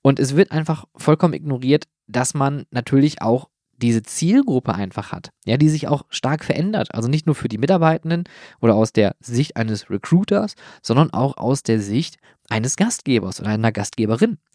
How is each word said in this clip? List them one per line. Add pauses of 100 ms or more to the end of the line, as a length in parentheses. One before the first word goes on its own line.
Und
es
wird
einfach (100)
vollkommen
ignoriert, (220)
dass
man
natürlich
auch (300)
diese
Zielgruppe
einfach
hat, (140)
ja,
die
sich
auch
stark
verändert.
Also
nicht
nur
für
die
Mitarbeitenden (360)
oder
aus
der
Sicht
eines
Recruiters, (260)
sondern
auch
aus
der
Sicht (320)
eines
Gastgebers
oder
einer
Gastgeberin. (160)